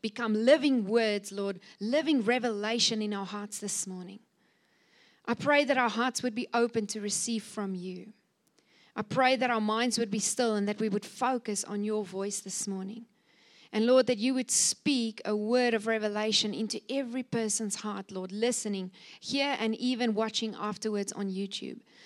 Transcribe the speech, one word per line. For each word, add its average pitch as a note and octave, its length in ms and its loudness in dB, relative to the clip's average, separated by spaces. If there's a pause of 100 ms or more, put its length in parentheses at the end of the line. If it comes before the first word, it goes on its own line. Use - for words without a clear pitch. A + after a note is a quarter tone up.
become A3+ 320 -2
living B3+ 520 6
words, G#3 460 2
Lord, G3 300 -4 (180)
living C4 420 2
revelation A3+ 800 0
in G#3 120 -2
our G3 120 -4
hearts G#3 340 -10
this - 280 -6
morning. F#3 320 -12 (1080)
I A#3 100 0
pray C#4+ 280 4
that B3+ 140 2
our B3 120 4
hearts A#3 320 0
would A#3+ 140 -2
be B3 180 -4
open A#3 340 2
to A3 120 -8
receive G#3 440 -2
from G3 320 -6
you. F#3 360 -10 (800)
I G#3 100 -4
pray C4 340 4
that B3 120 2
our A3+ 120 2
minds A3+ 360 2
would A#3 140 -2
be A3 80 -2
still A3+ 360 0
and G3+ 120 0
that G#3 140 -2
we A3 80 0
would G3+ 160 -2
focus A#3+ 580 -2
on G#3 220 -4
your G#3+ 180 -2
voice G3 380 -6
this - 260 -8
morning. G3 380 -8 (640)
And G#3+ 140 2
Lord, B3+ 220 8
that B3+ 100 2
you B3+ 160 2
would B3+ 180 -2
speak A#3 720 0
a G#3+ 100 -2
word A#3 400 2
of G#3+ 140 0
revelation G#3+ 640 0
into G3+ 360 -4
every B3+ 340 -2
person's A3 520 -2
heart, G3 360 -8
Lord, F#3 220 -8
listening G#3 580 -2 (300)
here C#4 360 -2
and A3 180 0
even A#3+ 380 0
watching A3 460 -2
afterwards G#3 540 -4
on G3+ 160 -4
YouTube. F#3+ 500 -6 (260)